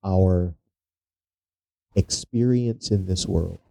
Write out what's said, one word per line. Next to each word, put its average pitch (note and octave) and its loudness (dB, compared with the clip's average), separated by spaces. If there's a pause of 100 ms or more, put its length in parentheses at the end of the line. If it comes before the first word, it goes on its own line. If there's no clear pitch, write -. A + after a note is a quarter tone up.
Our F#2 2 (1400)
experience A#2+ 0
in F#2+ 0
this F#2 -4
world F2 -2 (100)